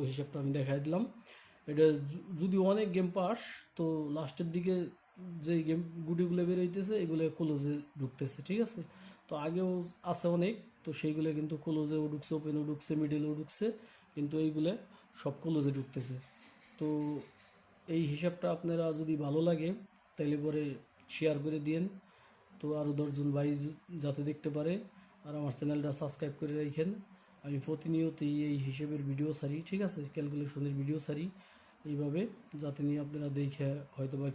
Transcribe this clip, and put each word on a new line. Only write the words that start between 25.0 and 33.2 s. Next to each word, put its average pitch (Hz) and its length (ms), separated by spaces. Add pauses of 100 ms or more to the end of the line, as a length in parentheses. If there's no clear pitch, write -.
আর 147 140
আমার 143 200
চ্যানেলটা 147 400
সাবস্ক্রাইব 143 420
করে 147 200
রাখেন। 156 280 (560)
আমি 143 120 (100)
প্রতিনিয়তই 156 680 (140)
এই 143 80 (100)
হিসেবের 147 420
ভিডিও 147 200 (100)
ছাড়ি, 143 180 (120)
ঠিক 196 180
আছে? 160 140 (120)
ক্যালকুলেশনের 143 640
ভিডিও 143 260
ছাড়ি 151 200 (640)
এইভাবে, 147 320 (420)
যাতে 143 240
নিয়ে 147 180
আপনারা 147 220 (120)